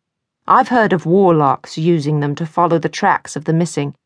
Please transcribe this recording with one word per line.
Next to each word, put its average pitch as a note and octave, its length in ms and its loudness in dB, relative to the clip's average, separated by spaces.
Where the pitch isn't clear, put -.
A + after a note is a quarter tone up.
"I've A3+ 200 0
heard G#3+ 260 2
of E3 140 -2
warlocks E3 720 2
using D3+ 400 0
them C#3+ 160 -2
to E3+ 100 -6
follow E3+ 320 0
the D#3+ 120 -2
tracks - 460 -2
of D3 100 -8
the D#3+ 80 0
missing, D#3 420 -2